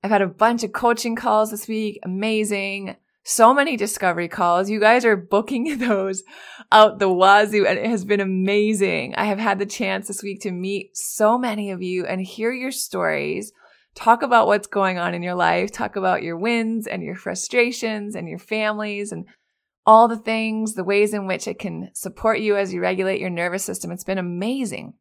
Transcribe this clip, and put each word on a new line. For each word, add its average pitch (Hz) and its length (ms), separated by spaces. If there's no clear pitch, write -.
I've 202 80
had 208 100
a 196 60
bunch 233 360
of 220 120
coaching 233 420
calls 220 340
this 208 160
week, 214 360
amazing. 196 960
So 233 320
many 285 240
discovery 180 500
calls. 180 400
You 214 100
guys 233 280
are 214 100
booking 226 600
<laughs> - 0
those 196 440
out 214 280
the 196 120
wazoo, 196 540
and 170 140
it 107 80
has 220 180
been 202 160
amazing. 190 960
I - 100
have 208 140
had 202 200
the 202 60
chance 196 420
this 196 160
week 196 200
to 202 80
meet 190 480
so 220 400
many 214 320
of 185 100
you 180 240
and 185 160
hear 214 320
your 262 200
stories, 165 800
talk 233 280
about 240 240
what's 202 200
going 190 320
on 175 160
in 175 80
your 180 120
life, 180 360
talk 214 260
about 185 260
your 165 140
wins 226 500
and 180 160
your 160 120
frustrations 220 1000
and 170 140
your 165 100
families 208 760
and 170 140
all 226 220
the 226 80
things, 220 580
the 190 100
ways 208 300
in 202 120
which 180 200
it 196 120
can 175 360
support - 460
you 208 160
as 196 160
you 180 80
regulate 185 400
your 185 100
nervous 175 340
system. 185 260
It's 175 140
been 190 140
amazing. 185 840